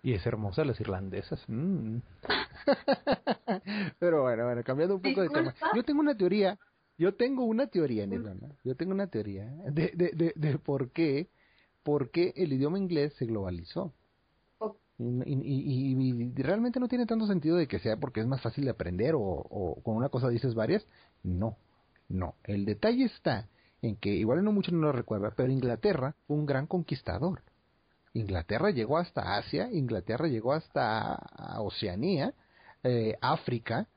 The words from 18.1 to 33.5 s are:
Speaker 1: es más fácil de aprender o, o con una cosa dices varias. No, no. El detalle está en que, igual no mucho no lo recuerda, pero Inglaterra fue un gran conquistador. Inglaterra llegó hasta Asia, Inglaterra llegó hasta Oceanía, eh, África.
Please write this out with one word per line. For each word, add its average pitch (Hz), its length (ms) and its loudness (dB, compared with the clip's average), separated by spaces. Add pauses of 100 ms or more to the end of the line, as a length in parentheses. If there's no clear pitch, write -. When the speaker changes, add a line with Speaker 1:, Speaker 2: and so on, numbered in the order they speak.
Speaker 1:
es 113 60 0
más 131 140 0
fácil 131 240 -2
de 127 60 2
aprender 95 420 0
o, 147 80 2
o 92 640 -4
con 110 120 0
una 123 140 0
cosa 127 200 0
dices 120 260 0
varias. 113 320 0 (360)
No, 95 320 -2 (540)
no. 95 240 -2 (120)
El 101 200 -2
detalle 220 400 2
está 120 420 -2 (360)
en 107 120 -2
que, 101 140 -2
igual 110 340 2
no 214 80 2
mucho 196 200 0
no 170 80 2
lo 151 120 4
recuerda, 113 440 -2
pero 127 160 2
Inglaterra 131 640 0 (100)
fue 147 120 -2
un 151 100 0
gran 139 180 0
conquistador. 156 760 -2 (720)
Inglaterra 104 580 0
llegó 127 260 2
hasta 175 400 -2
Asia, 208 340 -2
Inglaterra 120 560 -2
llegó 120 260 0
hasta 120 640 0 (440)
Oceanía, 120 760 -2 (500)
eh, 117 380 2
África. 127 640 -2 (120)